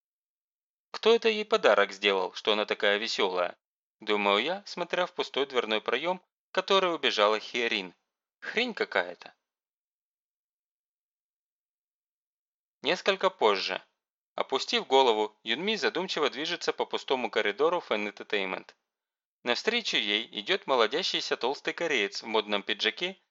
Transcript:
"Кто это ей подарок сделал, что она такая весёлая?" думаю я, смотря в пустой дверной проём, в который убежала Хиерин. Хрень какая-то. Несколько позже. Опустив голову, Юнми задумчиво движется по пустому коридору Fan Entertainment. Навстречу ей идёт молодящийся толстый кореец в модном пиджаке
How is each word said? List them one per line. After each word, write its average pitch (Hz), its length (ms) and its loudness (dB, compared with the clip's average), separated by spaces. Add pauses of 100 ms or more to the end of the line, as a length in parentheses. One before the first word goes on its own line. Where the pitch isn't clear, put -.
(920)
"Кто - 240 2
это 226 140 2
ей 214 160 0
подарок 107 480 4
сделал, 98 400 0
что - 220 -2
она 104 100 0
такая 104 340 2
весёлая?" 92 580 -2 (440)
думаю 104 420 2
я, 185 240 -4
смотря 180 400 -2
в - 60 -12
пустой 135 340 -4
дверной 110 340 0
проём, 156 400 -2 (280)
в - 40 -20
который 185 420 2
убежала 107 440 4
Хиерин. 110 560 -4 (460)
Хрень 240 320 -4
какая-то. 90 600 -4 (3500)
Несколько 185 460 0
позже. 98 540 2 (520)
Опустив - 520 -2
голову, 117 560 4
Юнми 160 320 -4
задумчиво 151 560 -2
движется 156 420 -4
по 117 140 -4
пустому 117 440 -2
коридору 127 560 0
Fan 104 260 -2
Entertainment. 95 580 -6 (720)
Навстречу 208 540 -2
ей 107 320 0 (120)
идёт 165 260 -4
молодящийся 139 680 0
толстый - 380 -4
кореец 127 480 -2
в 123 40 -16
модном 104 360 0
пиджаке 110 560 -4 (120)